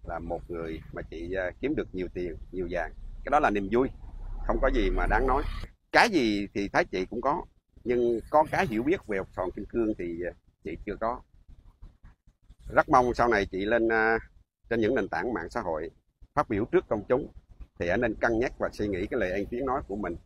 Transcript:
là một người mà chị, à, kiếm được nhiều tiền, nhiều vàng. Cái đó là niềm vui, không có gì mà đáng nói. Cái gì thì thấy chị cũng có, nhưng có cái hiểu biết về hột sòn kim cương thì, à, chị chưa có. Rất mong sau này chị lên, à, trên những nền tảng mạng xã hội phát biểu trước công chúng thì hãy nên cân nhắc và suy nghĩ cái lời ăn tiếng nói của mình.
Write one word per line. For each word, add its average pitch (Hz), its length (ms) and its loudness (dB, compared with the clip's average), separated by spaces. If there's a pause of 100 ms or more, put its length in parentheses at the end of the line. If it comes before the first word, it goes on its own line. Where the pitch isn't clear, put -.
là 85 100 -6
một 82 320 -8
người 80 300 -6 (120)
mà 85 180 -10
chị, 85 240 -8
à, 92 160 -2 (100)
kiếm 143 160 -2
được 98 180 -4
nhiều 90 200 -4
tiền, 87 220 -6 (160)
nhiều 90 180 -6
vàng. 85 220 -4 (320)
Cái - 60 -6
đó 147 100 4
là 127 100 4
niềm 101 220 0
vui, 127 160 4 (580)
không 120 160 2
có 135 120 4
gì 101 160 4
mà 90 200 2
đáng 113 160 4
nói. 135 160 4 (500)
Cái 185 180 8
gì 110 440 2
thì 98 140 -2
thấy 156 160 2
chị 92 260 -2
cũng 113 100 -4
có, 139 240 0 (400)
nhưng 120 360 2 (100)
có 151 200 6
cái 180 160 2
hiểu 113 160 0
biết 170 240 0
về 101 120 -2
hột 92 180 -4
sòn 92 200 -2
kim 104 80 -8
cương 110 340 0
thì, 85 280 -6
à, 85 60 -6 (320)
chị 80 120 -8 (100)
chưa 98 140 -6
có. 120 200 -4 (1500)
Rất 143 140 4
mong 123 260 6
sau 120 140 4
này 101 180 4
chị 92 180 -2
lên, 113 240 4
à, 113 300 4 (500)
trên 117 120 0
những 110 140 2
nền 101 140 0
tảng 87 240 -2
mạng 87 180 -4
xã 120 100 -4
hội 82 300 -4 (440)
phát 147 140 2
biểu 107 160 2
trước 175 240 2
công 104 200 -2
chúng 131 240 2 (460)
thì 85 100 -2
hãy 92 100 2
nên 117 160 0
cân 117 240 0
nhắc 131 200 0
và 98 140 -2
suy 104 160 -2
nghĩ 98 180 -2
cái 131 140 -2
lời 92 120 0
ăn 98 140 -2
tiếng 120 200 -4
nói 135 220 -2
của 98 80 -6
mình. 92 300 -4